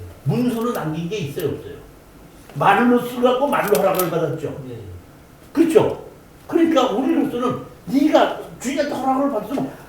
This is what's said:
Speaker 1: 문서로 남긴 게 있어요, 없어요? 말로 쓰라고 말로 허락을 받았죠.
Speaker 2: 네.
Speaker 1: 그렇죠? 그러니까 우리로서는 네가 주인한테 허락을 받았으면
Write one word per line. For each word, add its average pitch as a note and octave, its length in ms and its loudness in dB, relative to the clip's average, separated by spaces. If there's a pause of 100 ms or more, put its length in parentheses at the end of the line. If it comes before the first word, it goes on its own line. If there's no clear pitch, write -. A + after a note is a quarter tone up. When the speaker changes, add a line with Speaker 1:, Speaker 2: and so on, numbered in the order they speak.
(240)
Speaker 1:
문서로 A3+ 500 0
남긴 D#3+ 360 -4
게 G#3+ 80 -6
있어요, C#3+ 320 -4
없어요? - 240 -8 (840)
말로 A#3 520 4
쓰라고 B3+ 400 2
말로 - 200 0 (100)
허락을 F3+ 320 2
받았죠. D#3 580 -4
Speaker 2:
네. A#2 100 -12 (760)
Speaker 1:
그렇죠? C4+ 540 2 (420)
그러니까 D4+ 440 4
우리로서는 B3+ 680 -2 (240)
네가 C#4+ 540 2 (200)
주인한테 C#4 360 -4
허락을 C4 360 0
받았으면 A#3+ 400 -4 (180)